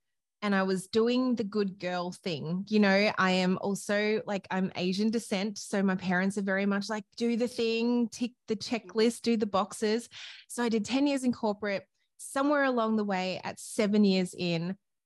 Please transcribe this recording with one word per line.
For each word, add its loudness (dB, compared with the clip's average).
and 0
I 2
was -2
doing 2
the -4
good -2
girl -4
thing. -6
You 2
know, 6
I 4
am 2
also, -2
like, -6
I'm 0
Asian 0
descent. -4
So -4
my 2
parents 0
are -4
very 0
much -2
like, -6
"Do 0
the 0
thing, 0
tick -6
the -2
checklist, -2
do 2
the 0
boxes." -2
So -6
I 0
did 0
ten 0
years 0
in 2
corporate. -2
Somewhere 0
along 2
the 0
way, -2
at -10
seven 2
years 4
in, -2